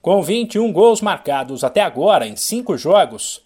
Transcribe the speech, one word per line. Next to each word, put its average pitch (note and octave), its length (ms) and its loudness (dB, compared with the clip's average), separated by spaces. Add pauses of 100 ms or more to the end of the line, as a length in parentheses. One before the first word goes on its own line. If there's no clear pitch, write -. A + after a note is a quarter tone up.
Com F#3+ 200 2
vinte A3+ 320 -4
e G#3 40 0
um A3+ 120 0
gols G#3 300 4
marcados C#3 640 -4
até C3+ 160 2
agora D#3 460 2
em G#2 100 -12
cinco A3 400 -4
jogos D3+ 680 0